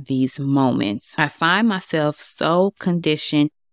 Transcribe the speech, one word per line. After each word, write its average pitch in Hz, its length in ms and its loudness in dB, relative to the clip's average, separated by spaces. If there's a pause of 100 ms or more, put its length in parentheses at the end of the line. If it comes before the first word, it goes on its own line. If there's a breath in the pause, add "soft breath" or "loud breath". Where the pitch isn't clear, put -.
these 131 320 0
moments. 135 800 0
I 151 100 0
find 185 400 0
myself 165 480 -2
so 180 640 0
conditioned 156 720 0 (220)